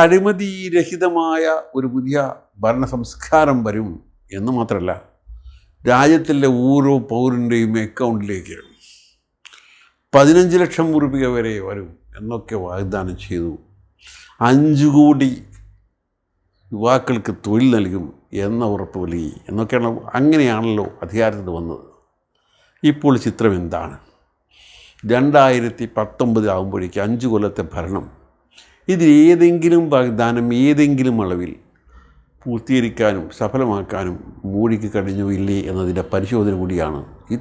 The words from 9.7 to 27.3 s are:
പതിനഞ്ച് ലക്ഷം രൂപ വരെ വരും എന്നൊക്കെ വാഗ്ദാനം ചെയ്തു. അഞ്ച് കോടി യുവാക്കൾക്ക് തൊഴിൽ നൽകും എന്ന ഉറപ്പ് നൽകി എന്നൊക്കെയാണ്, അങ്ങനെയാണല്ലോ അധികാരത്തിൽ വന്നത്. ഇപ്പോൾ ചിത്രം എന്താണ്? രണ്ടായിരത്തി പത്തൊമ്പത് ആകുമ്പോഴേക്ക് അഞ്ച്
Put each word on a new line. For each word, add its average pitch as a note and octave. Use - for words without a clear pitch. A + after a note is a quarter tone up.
പതിനഞ്ച് E3
ലക്ഷം E3
രൂപ C#3
വരെ A2+
വരും G2
എന്നൊക്കെ A2
വാഗ്ദാനം F#2
ചെയ്തു. E2+
അഞ്ച് C#3+
കോടി D3
യുവാക്കൾക്ക് A2+
തൊഴിൽ A2+
നൽകും F#2+
എന്ന A#2
ഉറപ്പ് F#2+
നൽകി E2+
എന്നൊക്കെയാണ്, A#2
അങ്ങനെയാണല്ലോ A#2
അധികാരത്തിൽ G#2
വന്നത്. E2
ഇപ്പോൾ D3
ചിത്രം A2
എന്താണ്? E2+
രണ്ടായിരത്തി B2
പത്തൊമ്പത് A2
ആകുമ്പോഴേക്ക് F#2+
അഞ്ച് A#2